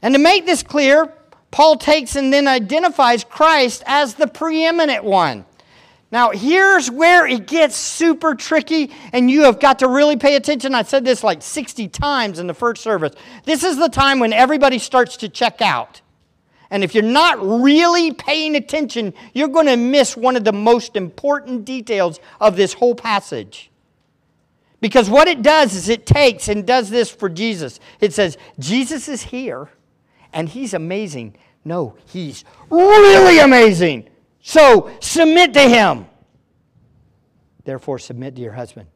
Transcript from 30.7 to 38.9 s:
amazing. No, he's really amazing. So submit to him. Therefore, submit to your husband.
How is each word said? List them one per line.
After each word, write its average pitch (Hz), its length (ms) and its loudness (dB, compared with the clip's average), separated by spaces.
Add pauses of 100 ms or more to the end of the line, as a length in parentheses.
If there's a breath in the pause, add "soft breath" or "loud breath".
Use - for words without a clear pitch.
amazing. 165 640 -10 (280)
No, 156 420 -8
he's 160 400 -16 (240 soft breath)
really 381 720 8
amazing. 202 680 4 (320)
So 277 580 6
submit 320 540 2
to 285 80 2
him. 208 440 4 (1600)
Therefore, 135 340 -12
submit 127 380 -14
to 127 60 -16
your 117 100 -12
husband. 113 440 -18